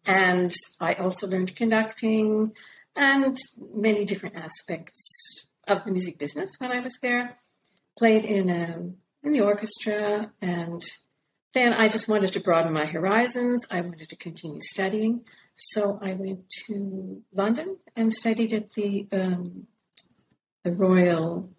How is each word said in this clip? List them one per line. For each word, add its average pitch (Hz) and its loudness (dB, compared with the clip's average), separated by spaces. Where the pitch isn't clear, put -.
and 180 4
I 170 0
also 190 -2
learned 185 -2
conducting 220 2
and 277 4
many 208 2
different 185 -6
aspects - -2
of 196 2
the 208 -6
music 180 -2
business 294 -6
when 254 -4
I 247 -2
was 254 -8
there. 247 -2
Played 220 6
in, 196 0
um, 175 -4
in 294 -2
the 277 4
orchestra, 214 0
and 170 -4
then 247 4
I 220 4
just 220 0
wanted 202 2
to 180 -2
broaden 165 2
my 156 0
horizons. 240 0
I 180 -2
wanted 165 -10
to - -16
continue 160 -10
studying. 214 -2
So 202 0
I 190 -6
went 190 -8
to 190 -8
London 240 -2
and 226 2
studied 226 0
at 208 -4
the, 202 -4
um, 185 -4
the 175 0
Royal 175 2